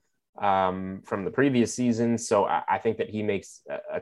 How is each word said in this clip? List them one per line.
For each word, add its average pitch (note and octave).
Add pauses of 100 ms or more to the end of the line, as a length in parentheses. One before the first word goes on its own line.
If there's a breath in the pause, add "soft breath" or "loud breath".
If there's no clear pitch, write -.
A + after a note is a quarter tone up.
(400)
um, F#2+
from G2+
the E2+
previous B2+
season. A#2
So G2+
I, E2
I F#2+
think A2
that G2+
he G#2+
makes G2+ (100)
a, D2
a -